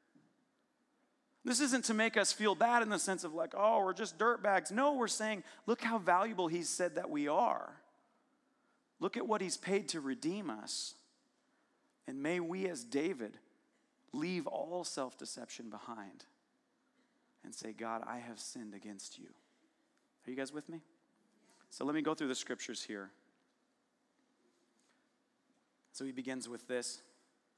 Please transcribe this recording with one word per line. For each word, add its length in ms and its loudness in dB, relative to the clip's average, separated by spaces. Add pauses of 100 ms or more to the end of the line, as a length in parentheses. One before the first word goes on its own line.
(1400)
This 160 2
isn't 240 4
to 100 2
make 220 4
us 160 6
feel 240 4
bad 260 6
in 60 2
the 100 2
sense 280 0
of 80 -6
like, 240 -2
"Oh, 260 6
we're 80 2
just 260 -4
dirtbags." 540 4
No, 220 6
we're 160 2
saying, 340 -2 (220)
"Look 160 2
how 160 2
valuable 500 4
he's 220 0
said 260 0
that 140 -2
we 180 0
are. 540 2 (1200)
Look 160 -2
at 100 -2
what 140 2
he's 160 -2
paid 320 0
to 100 -2
redeem 500 -2
us." 460 -6 (1120)
And 160 -6
may 160 0
we, 280 -2
as 160 -6
David, 540 -2 (760)
leave 340 -2
all 360 -4
self-deception 840 -8
behind 560 -12 (1160)
and 100 -16
say, 180 -10
"God, 320 -4
I 140 -8
have 220 -12
sinned 340 -10
against 460 -14
you." 80 -18 (1000)
Are 60 -8
you 40 -6
guys 160 -6
with 180 -10
me? 120 -12 (880)
So 160 -6
let 80 0
me 80 2
go 140 2
through 140 -2
the 40 0
scriptures 520 -6
here. 260 -8 (2750)
So 120 -10
he 80 -6
begins 380 -6
with 180 -10
this. 360 -2 (540)